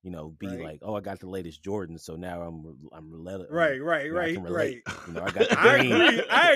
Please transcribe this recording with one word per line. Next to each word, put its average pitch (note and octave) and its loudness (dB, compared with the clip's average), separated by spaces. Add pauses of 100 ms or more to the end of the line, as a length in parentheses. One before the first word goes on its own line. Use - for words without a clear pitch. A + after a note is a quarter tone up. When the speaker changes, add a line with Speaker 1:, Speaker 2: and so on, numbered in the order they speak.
Speaker 1:
you F#2 -12
know, D#2+ -10
be F#2 -10
Speaker 2:
Right. - -10
Speaker 1:
like, D#2 -12
"Oh, G#2 -6
I G#2 -2
got F#2+ -10
the F#2 -14
latest E2+ -10
Jordan, F#2+ -6
so D#2+ -14
now F2 -8
I'm, D#2+ -14
I'm D#2+ -20
rela-, F2 -12
Speaker 2:
Right, D3+ 0
right, D#3 -2
Speaker 1:
you E3 -4
know, F3 -2
I E3 -2
Speaker 2:
right, - -2
Speaker 1:
can G2+ -6
relate. C3+ -2
Speaker 2:
right. A#2 -20 (220)
Speaker 1:
You E3+ -14
know, E2+ -6
I - -2
got - 2
the A#3 4
Speaker 2:
<laughs> - 0
I A#3+ 8
Speaker 1:
green." E4 6
Speaker 2:
agree, A3+ 2
I D4+ 6